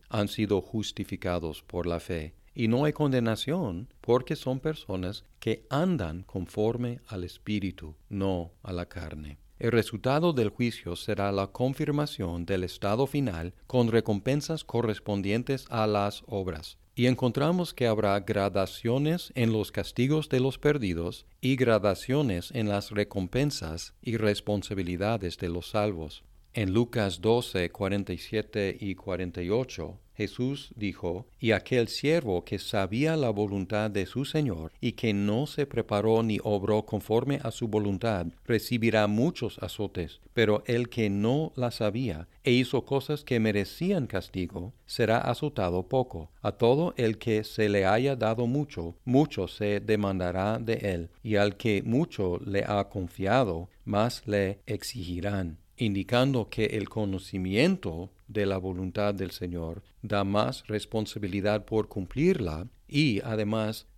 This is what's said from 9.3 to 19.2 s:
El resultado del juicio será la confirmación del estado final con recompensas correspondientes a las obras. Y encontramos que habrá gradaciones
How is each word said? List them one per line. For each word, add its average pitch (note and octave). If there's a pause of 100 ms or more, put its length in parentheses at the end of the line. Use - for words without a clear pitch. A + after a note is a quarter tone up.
El A#2
resultado B2+
del A#2
juicio G#2
será G2+
la G2
confirmación C3
del F#2
estado G#2
final G2+ (120)
con A#2+
recompensas B2+
correspondientes A2
a A2
las G2+
obras. F2+ (180)
Y A#2+
encontramos C#3
que B2
habrá G#2
gradaciones G2+